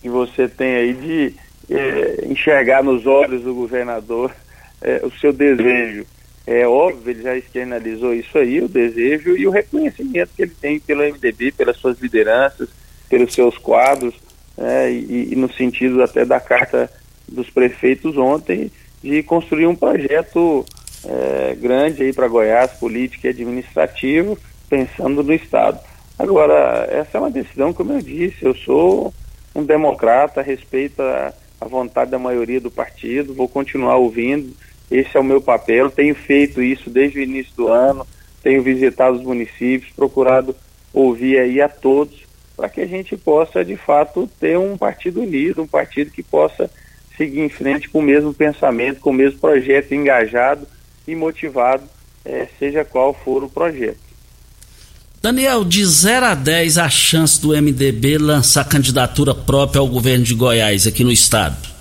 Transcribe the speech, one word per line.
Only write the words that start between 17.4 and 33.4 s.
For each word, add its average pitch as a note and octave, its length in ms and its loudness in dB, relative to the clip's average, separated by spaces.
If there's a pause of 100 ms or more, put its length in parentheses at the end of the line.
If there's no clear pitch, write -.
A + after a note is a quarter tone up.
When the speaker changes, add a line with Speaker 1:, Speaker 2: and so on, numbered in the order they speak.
Speaker 1:
prefeitos C3 680 0
ontem, D3 540 -2 (320)
de D3 220 -2
construir E3 420 0
um F3 80 2
projeto, D3+ 880 0 (400)
é, C2 560 -4
grande C#3 420 0
aí C3+ 120 0
pra B2+ 140 0
Goiás, A#2 440 2
político B2 540 -6
e B2 40 -2
administrativo, C3+ 1080 -4 (320)
pensando C#3 520 -2
no C#3+ 120 0
Estado. - 440 0 (400)
Agora, D3+ 720 2
essa - 280 -6
é - 20 -2
uma F#3+ 100 -2
decisão, C#3+ 440 -4
como F#3+ 180 -4
eu C#4+ 80 -2
disse, E3 420 -6
eu B2+ 120 0
sou F3+ 580 0 (420)
um D3+ 80 -4
democrata, C#3+ 800 2
respeito C#3 640 -6
a, C3 300 -4 (280)
a A2 60 -10
vontade B2+ 440 -4
da C3 80 -4
maioria B2 420 -4
do A#2 100 -10
partido, B2+ 640 -8
vou B2+ 140 -4